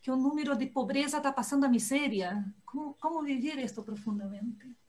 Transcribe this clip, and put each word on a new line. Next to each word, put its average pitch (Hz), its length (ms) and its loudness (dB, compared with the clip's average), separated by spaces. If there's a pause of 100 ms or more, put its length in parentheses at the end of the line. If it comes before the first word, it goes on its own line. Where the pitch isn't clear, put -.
que 262 100 -4
un 262 120 4
número 285 320 2
de 254 120 0
pobreza 269 500 0
está 285 180 0
pasando 277 320 2
a - 20 6
miseria? 208 840 2 (100)
¿Cómo, 294 340 -8
cómo 320 240 -2
vivir 285 380 -2
esto 233 240 -4
profundamente? 208 920 -6 (140)